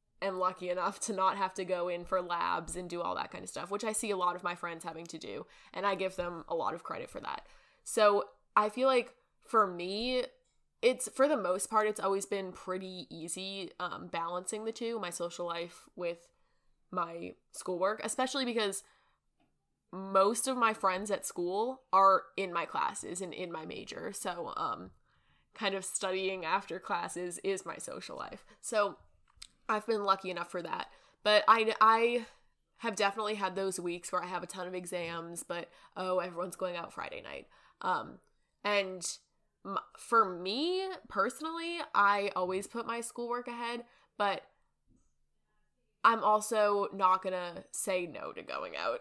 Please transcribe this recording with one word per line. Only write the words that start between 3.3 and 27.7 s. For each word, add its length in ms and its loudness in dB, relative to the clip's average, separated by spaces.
kind 120 -10
of 60 -12
stuff, 220 -8
which 120 -4
I 80 0
see 200 -2
a 60 -2
lot 180 0
of 80 -10
my 120 -4
friends 280 -8
having 240 -10
to 100 -12
do, 280 -10
and 120 -2
I 100 2
give 200 -2
them 320 -6
a 80 -2
lot 200 -2
of 80 -10
credit 260 -10
for 120 -12
that. 260 -8
So 420 4
I 140 4
feel 180 2
like 260 2
for 220 6
me, 560 -2
it's, 280 4
for 180 4
the 100 4
most 320 0
part, 180 4
it's 120 -2
always 260 0
been 260 -4
pretty 600 -8
easy, 680 -8
um, 280 -6
balancing 580 -4
the 60 -4
two, 280 -4
my 120 -4
social 340 -6
life 380 -6
with 320 -6
my 420 -6
schoolwork, 520 -2
especially 420 0
because 380 0
most 560 2
of 100 0
my 160 4
friends 380 0
at 140 0
school 560 -2
are 300 10
in 160 -2
my 140 -2
classes 560 -4
and 120 -6
in 180 -6
my 140 -8
major. 480 -8
So, 440 -6
um, 340 -4
kind 200 -2
of 120 -4
studying 580 -2
after 360 -2
classes 640 -4
is 220 0
my 120 -8